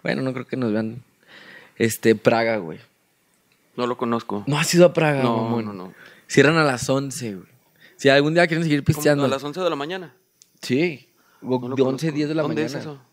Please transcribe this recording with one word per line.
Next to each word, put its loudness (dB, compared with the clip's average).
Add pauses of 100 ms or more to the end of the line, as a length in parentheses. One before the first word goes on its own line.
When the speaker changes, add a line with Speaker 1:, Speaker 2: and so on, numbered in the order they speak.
Speaker 1:
Bueno, -4
no -4
creo -10
que -8
nos -2
vean. -6 (720)
Este, 2
Praga, 2
güey. -10 (960)
Speaker 2:
No -2
lo -2
conozco. -4
Speaker 1:
¿No 0
has -2
ido 8
a 4
Praga, 0
Speaker 2:
No, 2
Speaker 1:
mamón? -2
Speaker 2:
no, -10
no. -16 (320)
Speaker 1:
Cierran 4
a 4
las -2
once, -4
güey. -18 (480)
Si 2
algún 4
día 4
quieren -2
seguir 0
Speaker 2:
¿Cómo, 0 (100)
Speaker 1:
pisteando. 2
Speaker 2:
a 2
las -2
once -8
de 0
la -4
mañana? -10 (480)
Speaker 1:
Sí. -2 (340)
O -2
Speaker 2:
No -6
lo -4
Speaker 1:
de 2
once, 0
Speaker 2:
conozco. -4
Speaker 1:
diez -4
de -6
la 0
Speaker 2:
¿Dónde -2
Speaker 1:
mañana. -6
Speaker 2:
es -10
eso? -14 (120)